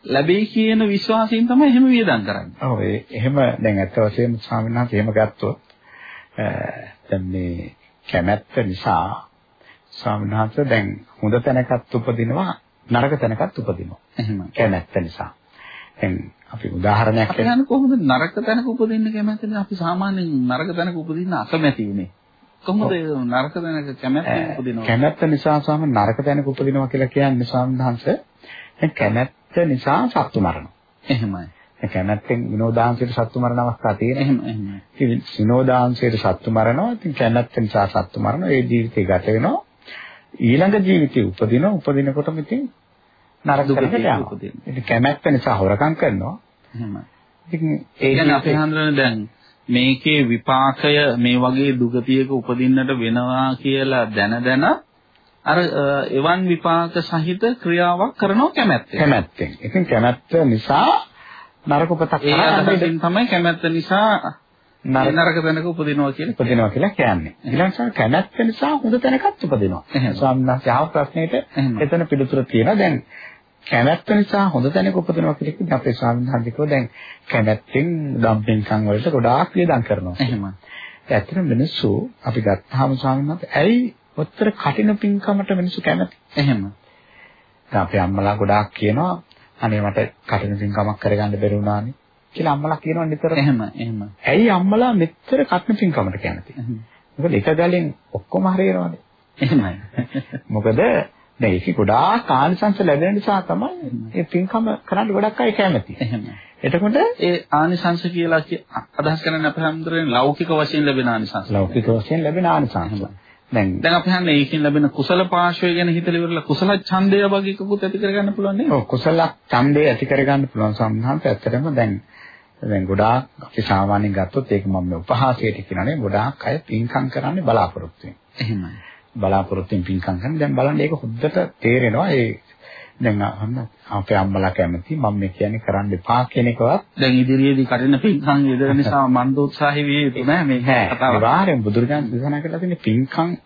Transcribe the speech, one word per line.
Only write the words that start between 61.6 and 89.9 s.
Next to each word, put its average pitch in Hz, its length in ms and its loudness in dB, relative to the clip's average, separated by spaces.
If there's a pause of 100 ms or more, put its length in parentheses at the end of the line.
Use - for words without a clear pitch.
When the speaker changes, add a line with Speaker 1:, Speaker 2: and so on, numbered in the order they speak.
Speaker 2:
නරක 151 280 0
උපතක් 160 240 0
Speaker 1:
ඒ 147 180 0
Speaker 2:
කරා 180 200 4
Speaker 1:
අදහසින් 185 460 2
තමයි 185 280 0
කැමැත්ත 170 380 0
නිසා 185 480 2 (720)
Speaker 2:
නරක 131 260 2
Speaker 1:
නරක 165 280 2
තැනක 160 260 0
උපදිනවා 147 460 0
කියලා 160 240 -6
Speaker 2:
උපදිනවා 117 340 2
කියලා 143 220 0
කියන්නේ. 98 500 0
ඊළඟට 190 520 0
කැමැත්ත 135 460 0
නිසා 233 360 0
හොඳ 247 220 0
තැනකත් 262 460 0
උපදිනවා. 104 460 0
Speaker 1:
එහෙම. 131 240 0
Speaker 2:
ස්වාමීන් 131 340 2
වහන්සේ 127 260 0
අහපු 151 180 0
ප්‍රශ්නෙට 160 420 -2
Speaker 1:
එහෙම. 131 440 -2
Speaker 2:
එතන 156 280 0
පිළිතුර 135 380 0
තියෙනවා. 131 340 2
දැන් 175 260 0 (640)
කැමැත්ත 131 460 0
නිසා 202 360 2
හොඳ 135 200 0
තැනක 185 280 0
උපදිනවා 165 380 0
කියලා 151 240 -4
කිව්වේ 160 180 -2
අපේ 127 180 -2
ස්වාමීන් 120 340 0
වහන්සේ 117 240 -2
කිව්වා 151 180 -2
දැන් 131 200 0 (360)
කැමැත්තෙන් 113 640 0 (280)
දම් 113 260 2
පින්කම් 107 400 0
වලට 107 280 0
ගොඩාක් 131 420 2
වියදම් 165 300 2
කරනවා. 92 340 -4
Speaker 1:
එහෙම. 117 300 -2 (600)
Speaker 2:
ඇත්තටම 160 400 0
මිනිස්සු 127 440 0 (280)
අපි 117 220 -4
ගත්තාම 131 560 0
ස්වාමීන් 135 300 0
වහන්සේ 160 260 -6
ඇයි 220 300 2 (300)
ඔච්චර - 400 -2
කටින 208 440 0
පින්කමට 202 540 0
මිනිස්සු 180 300 -2
කැමති? - 340 -2 (180)
Speaker 1:
එහෙම. 117 380 0 (1000)
Speaker 2:
දැන් 101 100 0
අපේ 92 180 0
අම්මලා 98 360 0
ගොඩාක් 101 360 0
කියනවා 135 420 0 (440)
අනේ 107 240 -2
මට 101 180 -2 (240)